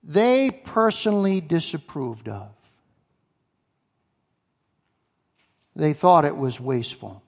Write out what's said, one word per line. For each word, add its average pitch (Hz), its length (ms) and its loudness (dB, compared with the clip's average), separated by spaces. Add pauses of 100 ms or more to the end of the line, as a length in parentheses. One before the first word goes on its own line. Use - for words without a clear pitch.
they 247 480 2
personally 208 880 0
disapproved 147 880 -6
of. 101 200 -12 (3250)
They 151 160 2
thought 170 320 4
it 147 120 -2
was 127 220 -4
wasteful. 117 680 -6